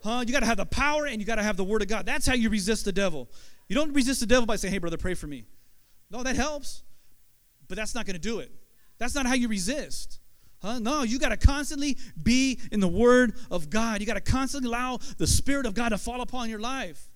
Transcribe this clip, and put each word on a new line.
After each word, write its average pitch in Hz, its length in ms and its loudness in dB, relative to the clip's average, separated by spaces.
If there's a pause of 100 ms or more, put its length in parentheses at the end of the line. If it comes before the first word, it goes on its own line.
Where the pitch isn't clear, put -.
Huh? 240 220 -2
You 233 80 -2
gotta 277 120 2
have 233 120 2
the 196 80 0
power 294 400 0
and 233 160 -4
you 196 40 -6
gotta 214 180 0
have 208 120 0
the 190 80 0
word 202 180 0
of 202 60 -2
God. 208 180 -2
That's 277 200 0
how 262 80 4
you 226 160 2
resist 208 340 0
the 202 80 -2
devil. 170 380 -2 (400)
You 190 60 -2
don't 294 180 2
resist 269 260 2
the 240 60 -2
devil 240 200 6
by 214 120 0
saying, 190 160 -2
"Hey, 202 40 -2
brother, 170 200 -4
pray 185 160 -2
for 160 140 -6
me." 135 180 -12 (640)
No, 240 140 -8
that 247 120 -2
helps, 285 480 -2 (840)
but 185 60 -8
that's 214 200 -6
not 226 100 -4
gonna 190 140 -4
do 202 200 -4
it. 131 120 -12 (460)
That's 233 180 -2
not 269 100 0
how 247 80 2
you 240 140 2
resist. 208 720 -4 (420)
Huh? 233 180 -4
No, 269 240 0
you 240 160 0
gotta 247 180 2
constantly 285 600 4 (240)
be 247 380 4 (140)
in 208 80 2
the 190 60 4
word 240 500 6 (120)
of 160 200 -2
God. 220 320 0
You 214 40 -4
gotta 208 140 -2
constantly 262 480 0
allow 247 300 -4 (200)
the - 80 0
Spirit 277 400 4
of 214 80 -2
God 233 160 -2
to 208 80 0
fall 240 220 -6
upon 240 300 -4
your 220 100 -6
life. 233 560 -8